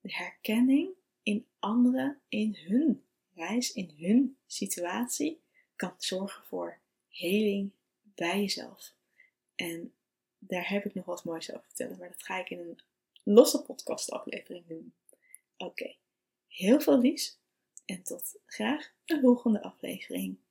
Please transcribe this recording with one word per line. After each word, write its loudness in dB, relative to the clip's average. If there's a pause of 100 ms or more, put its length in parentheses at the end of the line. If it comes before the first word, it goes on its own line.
De -12
herkenning 2 (320)
in -4 (120)
anderen, 2
in -2 (100)
hun 2 (300)
reis, -4
in -8
hun 2
situatie, -4 (360)
kan -6
zorgen -6
voor -10 (280)
heling 0 (300)
bij -4
jezelf. -6 (600)
En -8 (440)
daar -6
heb -2
ik -6
nog -6
wat -10
moois -8
over -12
te -20
vertellen, -10
maar -16
dat -20
ga -6
ik -8
in -10
een -12 (440)
losse 8
podcastaflevering -10
doen. -14 (600)
Oké, -12 (500)
heel 4
veel 6
liefs 0 (440)
en -8
tot -10
graag -4 (120)
de -2
volgende 6
aflevering. -8 (120)